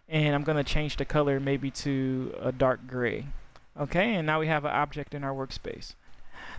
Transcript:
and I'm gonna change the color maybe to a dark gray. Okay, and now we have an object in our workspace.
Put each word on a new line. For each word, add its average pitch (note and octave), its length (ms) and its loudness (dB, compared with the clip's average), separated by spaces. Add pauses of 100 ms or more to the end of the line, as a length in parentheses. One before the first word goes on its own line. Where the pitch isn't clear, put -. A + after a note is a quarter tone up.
and D3+ 260 4
I'm C#3+ 80 2
gonna D3 220 2
change D3+ 320 2
the C#3 100 0
color C#3+ 340 4
maybe C#3 300 0
to C3 680 -2
a B2 140 0
dark B2+ 340 2
gray. B2 420 -2 (520)
Okay, F3+ 340 2
and D#3+ 120 0
now D#3 140 2
we D#3 80 0
have D3+ 180 2
an C#3+ 60 0
object C#3+ 420 -2
in C#3+ 100 -6
our C3+ 80 -2
workspace. - 600 -8 (640)